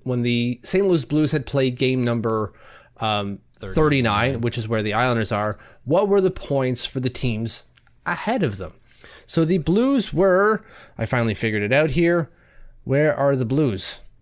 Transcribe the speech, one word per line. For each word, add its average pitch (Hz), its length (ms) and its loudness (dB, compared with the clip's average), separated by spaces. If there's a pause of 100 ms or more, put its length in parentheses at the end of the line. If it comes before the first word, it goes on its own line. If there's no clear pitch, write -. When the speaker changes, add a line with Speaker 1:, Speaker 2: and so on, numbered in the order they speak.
Speaker 1:
when 123 180 -2
the 120 420 0
Saint 196 220 0
Louis 170 180 2
Blues 151 280 0
had 147 160 -2
played 131 280 0
game 127 280 0
number, 113 500 -2 (440)
um, 104 420 -4 (200)
Speaker 2:
Thirty-nine. 101 160 -6
Speaker 1:
thirty-nine, 127 640 2
which 117 160 -2
is 110 100 -6
where 110 160 -2
the 104 100 -2
Islanders 117 380 0
are. 107 260 -2 (260)
What 185 240 2
were 196 140 4
the 185 100 2
points 131 540 -2
for - 140 -4
the 127 100 -2
teams 113 560 -4 (400)
ahead 202 380 -2
of 104 140 -2
them? 85 160 -12 (520)
So - 180 0
the 170 140 2
Blues 220 560 0
were, 196 500 4 (340)
I 113 100 -4
finally 117 260 0
figured 107 300 -2
it 107 100 0
out 151 180 4
here. 170 380 2 (540)
Where 143 320 2
are 139 200 2
the 127 100 0
Blues? 123 560 -2 (200)